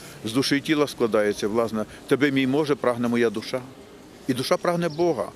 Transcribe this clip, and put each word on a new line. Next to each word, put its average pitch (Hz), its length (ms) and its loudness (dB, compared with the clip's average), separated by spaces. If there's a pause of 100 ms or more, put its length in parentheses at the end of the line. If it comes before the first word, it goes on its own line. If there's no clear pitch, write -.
(260)
з 110 80 -6
душі 139 240 2
і - 20 -2
тіла 147 280 2
складається, 107 600 0
власне, 110 380 0 (220)
«Тебе, 139 240 2
мій, 135 160 2
може, 139 280 2
прагне 120 320 0
моя 117 220 2
душа». 110 320 -4 (680)
І 135 60 0
душа 131 240 0
прагне 175 320 0
Бога. 156 460 0